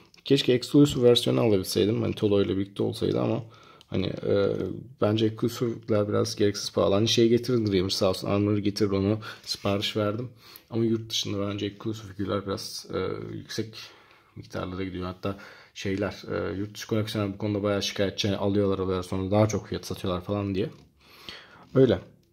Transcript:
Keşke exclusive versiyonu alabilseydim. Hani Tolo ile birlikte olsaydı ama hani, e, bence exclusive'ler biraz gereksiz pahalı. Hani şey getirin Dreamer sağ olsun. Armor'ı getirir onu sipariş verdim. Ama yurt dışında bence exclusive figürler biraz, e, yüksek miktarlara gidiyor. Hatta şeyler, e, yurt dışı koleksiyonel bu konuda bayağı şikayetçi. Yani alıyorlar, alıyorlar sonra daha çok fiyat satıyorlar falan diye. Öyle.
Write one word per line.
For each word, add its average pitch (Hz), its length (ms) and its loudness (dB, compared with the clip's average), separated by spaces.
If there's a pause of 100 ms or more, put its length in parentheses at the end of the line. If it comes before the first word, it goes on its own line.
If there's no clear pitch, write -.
(240)
Keşke 139 280 4
exclusive 143 520 4
versiyonu 123 360 6
alabilseydim. 104 640 2
Hani 98 120 0
Tolo 101 280 4
ile 95 140 0
birlikte 101 260 -4
olsaydı 110 380 0
ama 120 240 -2 (420)
hani, 98 200 -2
e, 101 400 0 (540)
bence 110 260 2
exclusive'ler 110 800 -2
biraz 107 280 -2
gereksiz 101 360 0
pahalı. 95 220 2
Hani 107 140 4
şey 117 200 6
getirin 117 440 2
Dreamer 95 180 2
sağ 98 180 2
olsun. 95 200 -2
Armor'ı 101 320 2
getirir 101 300 0
onu 98 280 2 (240)
sipariş - 540 -4
verdim. 107 320 -2 (420)
Ama 117 140 0
yurt 113 260 -2
dışında 101 380 -4
bence 104 180 -4
exclusive 107 460 -8
figürler 98 340 -4
biraz, - 480 -8
e, 95 140 -2 (280)
yüksek 110 400 -8 (600)
miktarlara 95 480 -8
gidiyor. 90 220 -6
Hatta 95 320 -6 (360)
şeyler, 98 560 -4
e, 92 260 -4
yurt 104 180 -8
dışı - 120 -12
koleksiyonel 107 460 -2
bu 101 60 -14
konuda 104 240 -2
bayağı 101 200 0
şikayetçi. 98 440 -2
Yani 98 100 0
alıyorlar, 98 420 2
alıyorlar 92 240 0
sonra 95 280 -4
daha 107 180 6
çok 101 180 -4
fiyat 95 200 -8
satıyorlar 92 380 -4
falan 101 300 -4
diye. 113 160 -2 (1040)
Öyle. 123 240 6 (340)